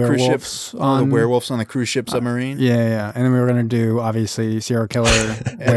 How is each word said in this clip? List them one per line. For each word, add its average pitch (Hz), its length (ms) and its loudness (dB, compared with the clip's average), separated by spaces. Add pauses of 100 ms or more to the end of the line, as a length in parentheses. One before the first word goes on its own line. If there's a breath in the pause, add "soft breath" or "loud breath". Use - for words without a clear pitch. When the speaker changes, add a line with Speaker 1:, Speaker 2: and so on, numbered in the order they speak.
Speaker 1:
cruise 127 140 2
ship. 127 80 4
Speaker 2:
werewolves - 480 -4
Speaker 1:
Oh, - 40 -6
Speaker 2:
on 135 280 2
Speaker 1:
the 120 60 0
werewolves 120 360 2
on 127 80 -4
the 110 60 -2
cruise 123 240 -4
ship 123 200 -4
Speaker 2:
Uh, - 40 -6
Speaker 1:
submarine. 123 460 -4
Speaker 2:
yeah, 127 180 2
yeah, 117 120 2
yeah. 107 260 -2
And 123 100 0
then 127 80 4
we 127 80 4
were 123 60 2
gonna 120 180 2
do, 113 340 0
obviously, 110 600 -2
serial 113 260 -2
killer, 117 220 0
Speaker 1:
<laughs> - 20 4
Ed 110 480 -2
Speaker 2:
where 123 80 -8 (100)